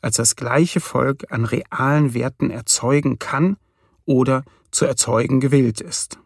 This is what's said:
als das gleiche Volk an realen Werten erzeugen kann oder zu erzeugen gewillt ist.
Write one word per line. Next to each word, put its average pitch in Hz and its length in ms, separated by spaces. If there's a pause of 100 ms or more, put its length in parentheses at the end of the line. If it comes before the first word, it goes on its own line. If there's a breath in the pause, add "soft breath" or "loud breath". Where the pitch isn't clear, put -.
als - 160
das - 200
gleiche 139 420
Volk 135 520
an 117 160
realen 135 680
Werten 127 360
erzeugen 127 680
kann 175 380 (480)
oder 131 400 (260 soft breath)
zu - 140
erzeugen 120 560
gewillt 131 400
ist. - 460